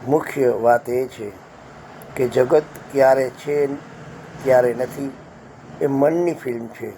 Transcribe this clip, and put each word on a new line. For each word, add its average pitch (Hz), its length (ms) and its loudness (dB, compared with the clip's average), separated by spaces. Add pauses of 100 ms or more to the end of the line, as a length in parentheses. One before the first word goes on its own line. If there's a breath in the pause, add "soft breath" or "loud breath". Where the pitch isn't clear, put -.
મુખ્ય 143 500 0
વાત 120 320 2
એ 123 180 -2
છે 107 220 -14 (840)
કે 131 120 -2
જગત 131 380 2 (220)
ક્યારે 135 400 2 (100)
છે, 147 320 -2 (720)
ક્યારે 123 340 4
નથી, 127 380 -6 (720)
એ 151 60 0
મનની 156 560 0
ફિલ્મ 117 260 -8
છે 113 280 -12